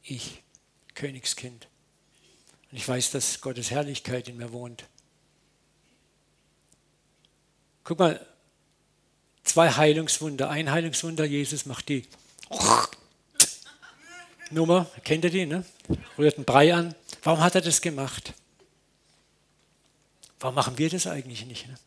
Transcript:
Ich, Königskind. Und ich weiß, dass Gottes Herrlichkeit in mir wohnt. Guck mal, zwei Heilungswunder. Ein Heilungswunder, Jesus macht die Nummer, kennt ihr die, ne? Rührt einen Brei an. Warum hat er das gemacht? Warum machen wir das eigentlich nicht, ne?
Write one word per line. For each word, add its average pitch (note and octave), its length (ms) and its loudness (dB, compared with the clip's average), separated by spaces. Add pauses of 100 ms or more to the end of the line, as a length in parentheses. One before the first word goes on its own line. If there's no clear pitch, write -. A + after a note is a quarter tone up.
Ich, - 400 -14 (540)
Königskind. B2+ 720 -10 (1040)
Und C3 80 -14
ich - 80 -8
weiß, B2+ 240 0
dass - 300 -4
Gottes A#2+ 280 -8
Herrlichkeit B2+ 580 -4
in A#2+ 100 -16
mir A#2+ 140 -12
wohnt. A#2+ 340 -14 (3000)
Guck E3+ 160 -6
mal, E3+ 260 4 (1160)
zwei D#3+ 260 6
Heilungswunder. D3+ 800 2
Ein D3+ 220 -4
Heilungswunder, E3 540 -2
Jesus C#3+ 420 -4
macht C3 220 -10
die C3+ 180 -4 (2500)
Nummer, E3 400 4 (140)
kennt D#3+ 220 0
ihr F3 40 4
die, F3+ 160 0
ne? E3+ 200 -4 (520)
Rührt D3 200 6
einen C3+ 80 -8
Brei D3 280 8
an. E3+ 220 -2 (260)
Warum D#3+ 200 2
hat F3 140 4
er F#3 60 6
das D#3+ 200 0
gemacht? C#3 520 -6 (2000)
Warum C3 160 -6
machen B2+ 220 0
wir D#3 120 0
das F3+ 160 -2
eigentlich B2+ 400 -8
nicht, B2 220 -14
ne? C3 80 -18 (120)